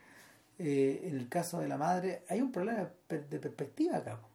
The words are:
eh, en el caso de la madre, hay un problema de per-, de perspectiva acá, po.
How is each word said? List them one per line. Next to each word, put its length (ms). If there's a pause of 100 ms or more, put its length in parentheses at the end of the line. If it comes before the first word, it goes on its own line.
(580)
eh, 460
en 140
el 120
caso 300
de 80
la 100
madre, 520
hay 120
un 100
problema 280
de 80 (200)
per-, 220
de 100
perspectiva 580
acá, 220
po. 160